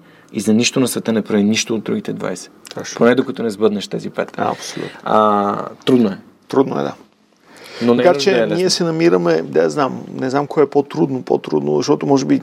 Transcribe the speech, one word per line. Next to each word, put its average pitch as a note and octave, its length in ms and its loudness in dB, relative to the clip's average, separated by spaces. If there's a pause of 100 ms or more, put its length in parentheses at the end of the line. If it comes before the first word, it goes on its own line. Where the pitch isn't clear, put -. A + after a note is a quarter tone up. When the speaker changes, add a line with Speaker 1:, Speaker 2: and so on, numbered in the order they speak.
(320)
Speaker 1:
и A2 80 -6
за G#2+ 140 0
нищо A#2+ 260 2
на B2 80 2
света A2+ 240 -4
не A2 100 0
прави G#2 200 0
нищо A2 320 0
от G#2 80 -4
другите G#2+ 300 -6
двайсет. G2+ 380 -8 (240)
Speaker 2:
Точно. - 240 -12
Speaker 1:
Поне A#2+ 160 6
докато B2+ 280 -2
не A#2 80 -2
сбъднеш G#2 380 -2
тези G#2+ 220 -8
пет. - 260 -6
Speaker 2:
Абсолютно. - 680 -6
Speaker 1:
А, G#2 520 2 (280)
трудно B2 240 4
е. F#2+ 100 -6 (300)
Speaker 2:
Трудно C3+ 320 0
е, - 20 -2
да. C#2 120 -6 (880)
Speaker 1:
Но A#2+ 120 4
не B2 80 0
Speaker 2:
Така C#3 140 6
Speaker 1:
е C#3+ 40 -4
Speaker 2:
че F#3+ 120 2
Speaker 1:
лесно. A2+ 240 2
Speaker 2:
ние F3+ 140 0
се F3+ 140 0
намираме, E3 580 2
да, D#3 280 2
знам, C3 300 -2 (140)
не C3 160 -4
знам C#3+ 160 0
кое D#3 160 0
е C#3 40 4
по-трудно, C#3 560 -2
по-трудно, - 540 0
защото D3+ 300 0
може C#3 180 2
би C#3+ 180 2